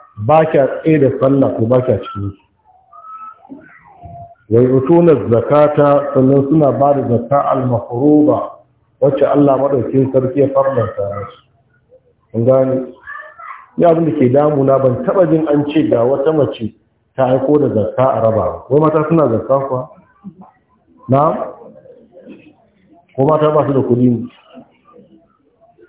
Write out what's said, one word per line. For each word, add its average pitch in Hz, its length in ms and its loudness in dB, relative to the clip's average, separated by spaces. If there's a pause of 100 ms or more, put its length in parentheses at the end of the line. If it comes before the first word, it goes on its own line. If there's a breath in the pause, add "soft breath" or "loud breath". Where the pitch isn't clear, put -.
(260)
ba 160 200 4
kya 143 200 0 (160)
tsaye 156 160 2
da 147 120 2 (100)
sallah, 135 380 2
ko 113 80 -2
ba 127 160 2
kya 107 160 0
cikin 101 320 -10
su. - 120 -18 (2000)
Wa 113 120 4
yu'tuna 139 520 4 (160)
zakata, 143 840 2
sannan 135 340 2
suna 147 240 2
ba 139 220 2
da 135 160 -4
zakka 131 280 -2 (120)
al-mafruḍa, 131 880 0 (600)
wacce 139 260 0
Allah 139 320 2
madaukakin 131 540 -2
sarki 127 280 0
ya 131 140 2
farlanta 127 560 -2
musu. - 320 -14 (880)
Kun 113 120 -2
gane? 131 500 0 (840)
Ni 160 80 0
abin 165 200 2
da 151 140 -2
ke 123 140 2
damuna, 135 460 2
ban 123 260 -2
taɓa 180 260 0
jin 156 180 0
an 147 200 0
ce 156 200 0
ga 117 160 0
wata 139 280 0
mace 127 420 -2 (420)
ta 131 100 0
aiko 135 320 0
da 135 160 0
zakka 107 320 -2
a 123 140 -2
raba 107 300 0
ba. - 200 -12
Wai 143 100 2
mata 156 280 0
suna 160 200 2
zakka 117 300 -2 (100)
kuwa? 127 220 -8 (1160)
Na'am? 139 260 2 (1800)
Ko 131 80 0
mata 151 260 2
ba 151 160 0
su 139 60 -2
da 131 80 0
kuɗi 123 300 0
ne? 113 180 -4 (1600)